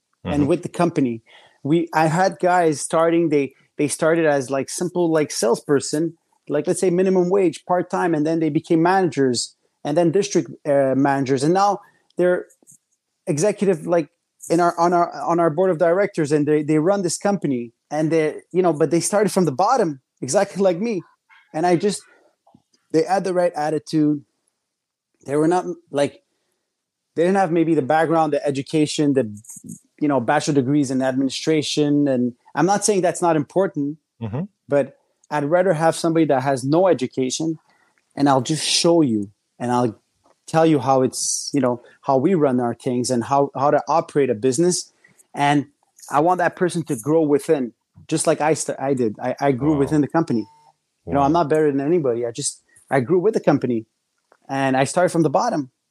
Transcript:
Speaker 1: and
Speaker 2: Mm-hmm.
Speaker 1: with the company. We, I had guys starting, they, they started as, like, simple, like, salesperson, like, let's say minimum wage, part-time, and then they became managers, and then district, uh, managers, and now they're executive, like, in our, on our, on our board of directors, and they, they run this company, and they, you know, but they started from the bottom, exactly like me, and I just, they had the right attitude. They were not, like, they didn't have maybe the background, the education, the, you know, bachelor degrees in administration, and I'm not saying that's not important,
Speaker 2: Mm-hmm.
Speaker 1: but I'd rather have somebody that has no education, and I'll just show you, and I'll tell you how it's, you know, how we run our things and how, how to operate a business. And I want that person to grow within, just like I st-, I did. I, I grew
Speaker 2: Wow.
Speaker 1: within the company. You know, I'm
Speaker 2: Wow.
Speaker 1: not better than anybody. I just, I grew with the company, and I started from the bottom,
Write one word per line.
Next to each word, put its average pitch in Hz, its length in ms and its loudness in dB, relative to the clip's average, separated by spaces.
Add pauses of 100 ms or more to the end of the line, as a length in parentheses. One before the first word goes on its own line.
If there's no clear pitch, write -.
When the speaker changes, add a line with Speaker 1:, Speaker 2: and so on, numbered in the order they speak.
(240)
Speaker 1:
and 143 180 0
Speaker 2:
Mm-hmm. 139 40 0
Speaker 1:
with 160 160 0
the 170 60 -8
company. 139 540 -2 (400)
We, 165 300 0
I 160 140 2
had 175 320 0
guys 175 420 2
starting, 170 480 0
they, 143 240 0 (240)
they 147 100 0
started 165 380 0
as, 143 240 0
like, 135 220 -4
simple, 175 420 -2
like, 156 180 0
salesperson, 165 840 -2 (320)
like, 147 180 -4
let's 180 140 -2
say 190 80 2
minimum 185 400 2
wage, 185 380 0
part-time, 180 480 -2
and 151 120 0
then 165 140 0
they 160 80 0
became 160 320 0
managers, 160 760 0 (300)
and 147 100 -4
then 170 160 2
district, 190 380 0 (180)
uh, 139 300 2
managers, 139 480 0
and 160 80 2
now 196 280 2 (360)
they're 180 300 0 (800)
executive, 185 600 0
like, 170 220 0 (400)
in 170 100 2
our, 175 220 0
on 175 140 2
our, 175 260 0
on 170 180 -2
our 165 120 2
board 185 200 0
of 170 60 0
directors, 170 560 0
and 147 160 2
they, 151 140 2
they 156 160 0
run 196 240 0
this 170 160 -4
company, 139 540 -2 (180)
and 151 200 -2
they, 156 300 0 (120)
you 180 100 2
know, 170 100 2
but 151 180 0
they 165 100 2
started 202 300 0
from 185 140 2
the 151 80 0
bottom, 185 480 0 (220)
exactly 190 400 0
like 185 160 2
me, 208 240 -4 (500)
and 160 140 -2
I 180 100 4
just, 202 240 -2 (920)
they 160 100 4
had 185 220 -2
the 185 100 -4
right 175 200 0
attitude. 151 680 -2 (1040)
They 139 100 -4
were 156 120 2
not, 175 180 0 (240)
like, 139 320 -4 (920)
they 156 80 2
didn't 190 120 2
have 185 160 2
maybe 165 220 2
the 147 80 2
background, 156 500 2
the 143 140 -2
education, 147 640 0
the, 127 160 2 (720)
you 151 80 0
know, 135 120 0
bachelor 147 340 0
degrees 139 360 0
in 131 120 -2
administration, 143 1080 0
and 123 260 -2 (200)
I'm 143 120 0
not 196 180 0
saying 202 180 0
that's 170 180 0
not 170 160 2
important, 151 600 -2 (240)
Speaker 2:
Mm-hmm. 117 220 -6 (220)
Speaker 1:
but 135 300 -2 (340)
I'd 147 140 -2
rather 180 300 2
have 160 200 2
somebody 165 320 0
that 135 160 2
has 131 220 -2
no 160 240 2
education, 135 720 -2 (580)
and 143 120 2
I'll 131 120 4
just 151 260 -4
show 170 360 2
you, 107 280 -2 (280)
and 120 120 -6
I'll 123 300 -2 (460)
tell 160 180 2
you 156 140 4
how 131 240 2
it's, - 500 -4
you 143 80 0
know, 123 220 0 (200)
how 135 140 2
we 160 180 2
run 139 260 2
our 120 140 -2
things 123 360 -4
and 120 140 0
how, 139 300 0
how 139 160 0
to 147 180 2
operate 147 420 0
a 117 40 0
business. 131 560 0 (440)
And 143 320 0 (440)
I 139 100 0
want 180 180 2
that 170 180 -2
person 170 280 -2
to 147 120 -6
grow 147 260 0
within, 143 520 0 (340)
just 156 180 -2
like 156 140 0
I 156 140 2
st-, - 260 -8
I 139 140 -2
did. 117 260 -2
I, 123 200 -6
I 143 120 2
grew 139 220 0
Speaker 2:
Wow. 143 60 0
Speaker 1:
within 147 200 0
the 139 80 0
company. 127 380 -2 (600)
You 87 80 -10
know, 143 60 2
I'm 139 120 2
Speaker 2:
Wow. 175 100 2
Speaker 1:
not 147 80 -2
better 156 200 2
than 139 100 -2
anybody. 135 440 -2
I 117 60 -6
just, - 320 -10 (280)
I 139 100 0
grew 139 180 0
with 202 160 0
the - 60 -2
company, 123 440 0 (640)
and 135 280 -2
I 135 80 2
started 180 260 0
from 165 120 0
the 151 80 2
bottom, 160 400 -2 (200)